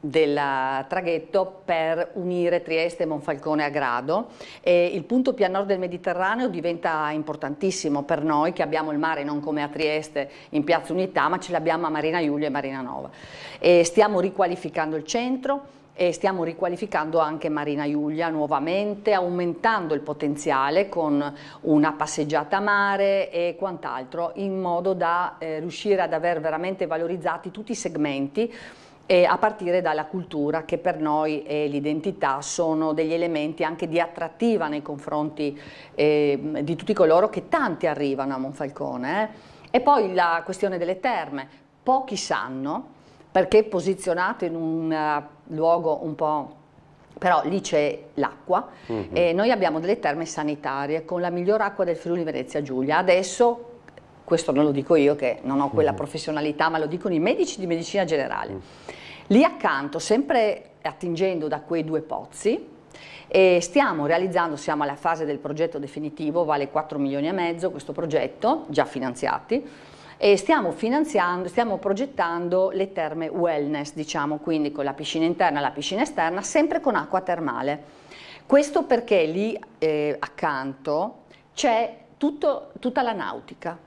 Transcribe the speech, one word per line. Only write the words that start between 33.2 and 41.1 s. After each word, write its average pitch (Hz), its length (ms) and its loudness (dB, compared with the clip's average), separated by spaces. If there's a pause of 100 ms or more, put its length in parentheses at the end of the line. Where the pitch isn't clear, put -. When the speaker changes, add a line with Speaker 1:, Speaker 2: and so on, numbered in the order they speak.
Speaker 1:
anche 165 240 -4
di 165 140 0
attrattiva 170 680 0
nei 147 120 -4
confronti, 147 800 -4 (340)
eh, 147 460 4 (220)
di 151 120 -2
tutti 196 200 -2
coloro 180 340 6
che 185 200 -6
tanti 226 380 0
arrivano 139 480 -2
a 131 40 -6
Monfalcone, 139 840 -4
eh. - 280 -8 (260)
E - 40 6
poi 240 340 4
la 170 280 4
questione 185 360 -2
delle 180 220 -2
terme, 147 460 -4 (360)